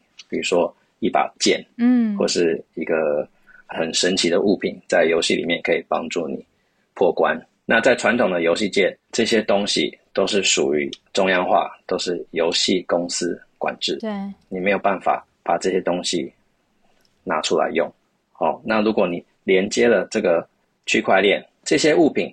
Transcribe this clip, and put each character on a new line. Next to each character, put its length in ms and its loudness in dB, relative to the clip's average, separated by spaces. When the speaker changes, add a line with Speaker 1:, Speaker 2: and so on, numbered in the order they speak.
Speaker 1:
比 80 -8
如 60 -6
说 320 0
一 80 0
把 300 0
剑， 260 0
Speaker 2:
嗯。 380 2
Speaker 1:
或 100 0
是 360 0
一 100 -6
个 440 -2
很 260 -6
神 240 0
奇 140 0
的 100 2
物 160 2
品， 320 -6
在 160 4
游 160 2
戏 140 0
里 100 -2
面 180 -2
可 120 0
以 140 -2
帮 200 -4
助 180 -6
你 180 -10
破 180 2
关。 260 0
那 140 2
在 140 4
传 220 0
统 140 2
的 120 -2
游 120 2
戏 140 -2
界， 280 0
这 160 0
些 160 2
东 240 0
西 300 -2
都 140 0
是 160 0
属 320 0
于 160 -2
中 180 2
央 140 2
化， 260 2
都 120 -2
是 320 -6
游 220 0
戏 300 0
公 280 -2
司 300 -4
管 220 -6
制。 200 -4
Speaker 2:
对。 100 -8
Speaker 1:
你 100 -8
没 120 -2
有 80 0
办 220 -2
法 240 -2
把 160 0
这 120 -2
些 100 0
东 220 -2
西 300 -4
拿 180 -2
出 160 0
来 120 0
用。 200 -2
哦， 260 0
那 160 0
如 120 2
果 140 2
你 160 -4
连 240 2
接 200 2
了 220 2
这 100 -2
个 260 0
区 140 0
块 200 4
链， 240 2
这 140 2
些 160 4
物 160 6
品， 220 -2